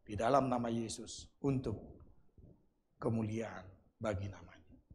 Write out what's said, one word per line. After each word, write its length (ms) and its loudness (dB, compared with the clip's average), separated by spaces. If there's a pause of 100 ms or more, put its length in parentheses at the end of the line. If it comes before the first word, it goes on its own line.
di 140 -10
dalam 320 6
nama 240 2
Yesus 580 -4 (140)
untuk 340 2 (1200)
kemuliaan 680 0 (320)
bagi 320 0
namanya. 400 -16 (220)